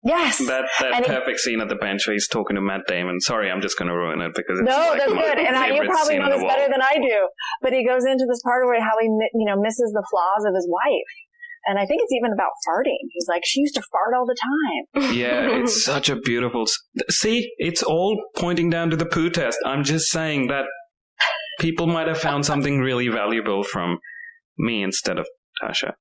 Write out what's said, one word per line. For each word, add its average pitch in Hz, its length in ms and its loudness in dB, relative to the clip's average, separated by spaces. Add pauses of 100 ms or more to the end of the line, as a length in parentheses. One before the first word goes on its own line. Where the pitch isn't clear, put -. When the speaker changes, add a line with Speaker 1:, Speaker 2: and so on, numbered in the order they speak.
Speaker 1:
Yes. 302 360 2
Speaker 2:
That, 131 260 0 (140)
that 127 140 0
Speaker 1:
And - 120 2
he - 60 2
Speaker 2:
perfect 127 280 -2
scene 117 220 0
at 107 80 -4
the 117 60 -2
bench 101 320 -2
where 107 60 0
he's 104 140 0
talking 101 280 -2
to 98 60 0
Matt 98 260 -2
Damon. 90 340 -2
Sorry, 107 300 0
I'm 92 100 -2
just 98 160 -4
gonna 87 180 -2
ruin 85 260 -2
it 85 140 -4
because 92 240 -2
it's, - 80 2
Speaker 1:
No, 262 80 2 (140)
Speaker 2:
like, 302 100 2
Speaker 1:
that's 277 140 2
Speaker 2:
my - 80 0
Speaker 1:
good. 254 180 0
And 269 160 2
I, 262 120 0
you 254 60 0
Speaker 2:
favorite 302 180 0
Speaker 1:
probably 311 220 4
Speaker 2:
scene 285 60 2
Speaker 1:
know 285 60 0
Speaker 2:
in 277 60 2
the 277 60 2
Speaker 1:
this - 100 0
better 262 140 2
Speaker 2:
world. 277 120 2
Speaker 1:
than 262 80 2
I 277 140 4
do. 226 340 2 (320)
But 254 120 2
he 254 120 2
goes 254 200 2
into 262 220 2
this 240 140 0
part 247 240 2
where 240 160 4
how 220 180 2
he 226 100 4
mi-, 220 260 2
you 220 100 2
know, 202 160 2
misses 220 320 0
the 208 160 0
flaws 196 380 2
of 190 80 2
his 180 140 0
wife. 208 420 0 (560)
And 196 100 0
I 202 80 2
think 311 160 0
it's 427 120 0
even 233 200 0
about 196 160 0 (180)
farting. 220 300 0 (140)
He's 175 160 -6
like, 175 180 -2
"She - 140 0
used 285 160 0
to 226 160 -4
fart 214 260 0
all 254 80 0
the 247 160 -2
time." 277 760 -2
Speaker 2:
Yeah, - 340 2
Speaker 3:
<laughs> 254 120 2
Speaker 2:
it's 240 240 2
such 139 240 0
a 139 60 0
beautiful 120 480 0
s-, - 160 0 (320)
see, 226 480 2
it's 170 240 0
all 185 360 2 (160)
pointing 170 360 2
down 165 180 0
to 165 60 0
the 165 100 0
poo 165 240 0
test. 160 340 0
I'm 139 200 0
just 151 260 2
saying 151 380 0
that 139 180 -2 (960)
people 165 260 0
might 165 220 0
have 160 100 -2
found 143 300 0
something 143 320 0
really 123 300 0
valuable 107 540 0
from 87 360 -2 (580)
me 113 240 0
instead 95 380 -2
of - 80 -6 (360)
Tasha. - 380 -4